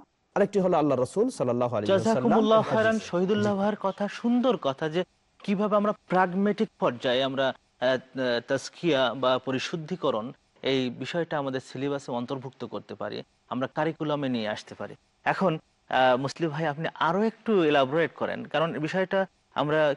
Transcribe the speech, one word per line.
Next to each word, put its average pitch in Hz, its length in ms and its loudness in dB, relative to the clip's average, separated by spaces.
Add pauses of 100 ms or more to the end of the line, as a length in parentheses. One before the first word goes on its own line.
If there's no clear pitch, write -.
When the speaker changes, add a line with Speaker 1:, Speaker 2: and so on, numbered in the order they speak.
(360)
Speaker 1:
আর 190 60 4
একটি 202 180 0
হলো 175 180 4
আল্লাহ 143 220 4
রাসূল 202 300 0
সাল্লাল্লাহু 123 460 0
আলাইহি 107 160 0
ওয়াসাল্লাম। 214 320 2
Speaker 2:
জাযাকুমুল্লাহু 220 400 4
খায়রান, 220 340 2
Speaker 1:
জি। - 80 -8
Speaker 2:
শহীদুল্লাহ 202 500 0
ভাইয়ের 202 240 0
কথা 196 280 -4
সুন্দর 240 500 0
কথা, 139 320 -2
যে 175 140 0 (400)
কিভাবে 202 320 0
আমরা 208 180 2 (140)
প্রাগম্যাটিক 190 640 2 (100)
পর্যায়ে 127 440 0
আমরা, 135 260 0
আহ, - 380 -6
আহ, 131 100 2 (500)
তাজকিয়া 131 640 0
বা 127 240 2
পরিশুদ্ধিকরণ 135 920 -4 (300)
এই 131 280 0
বিষয়টা 151 480 -6
আমাদের 135 220 -4
সিলেবাসে 139 520 -6
অন্তর্ভুক্ত 127 540 -8
করতে 104 300 -10
পারি, 110 280 -8 (260)
আমরা 127 180 -4
কারিকুলামে 151 640 -2
নিয়ে 110 200 -2
আসতে - 260 -8
পারি। 101 200 -12 (280)
এখন, 160 360 0 (300)
আহ, 127 280 4
মুসলিম 139 320 -4
ভাই, 156 160 -4
আপনি 151 280 -4
আরো 175 300 0
একটু 214 400 0
এলাবোরেট 147 520 4
করেন, 101 300 -4
কারণ 151 340 -2
বিষয়টা 185 460 -2 (300)
আমরা 151 420 2